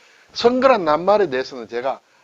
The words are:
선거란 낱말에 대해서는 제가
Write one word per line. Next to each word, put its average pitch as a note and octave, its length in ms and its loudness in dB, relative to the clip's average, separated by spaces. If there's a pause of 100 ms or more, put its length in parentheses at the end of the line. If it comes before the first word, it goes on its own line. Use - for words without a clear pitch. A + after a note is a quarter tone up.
(340)
선거란 B3 520 2
낱말에 F3 460 0
대해서는 B2+ 360 -8
제가 A#2+ 320 -6 (240)